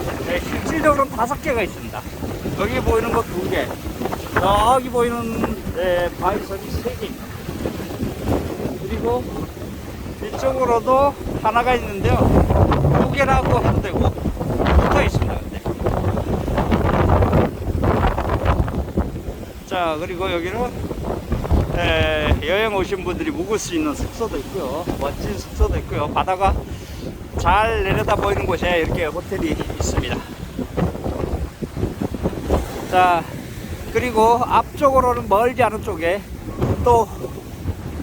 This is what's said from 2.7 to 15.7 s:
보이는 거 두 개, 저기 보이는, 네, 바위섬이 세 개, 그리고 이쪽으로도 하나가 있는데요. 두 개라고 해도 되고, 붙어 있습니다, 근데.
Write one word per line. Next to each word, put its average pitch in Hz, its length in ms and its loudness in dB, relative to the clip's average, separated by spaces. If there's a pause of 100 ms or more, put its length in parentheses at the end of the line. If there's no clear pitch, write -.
보이는 226 320 2
거 233 100 2
두 294 280 -4
개, 147 160 0 (760)
저기 220 480 4
보이는, 240 520 0 (360)
네, 175 320 0 (120)
바위섬이 196 500 -4
세 247 260 -4
개, - 140 -8 (1700)
그리고 240 400 -2 (1000)
이쪽으로도 262 920 2 (280)
하나가 240 320 4
있는데요. - 420 0 (840)
두 - 100 2
개라고 262 500 4
해도 - 200 2
되고, 202 160 -2 (120)
붙어 - 920 2
있습니다, - 360 2
근데. - 220 -8 (4000)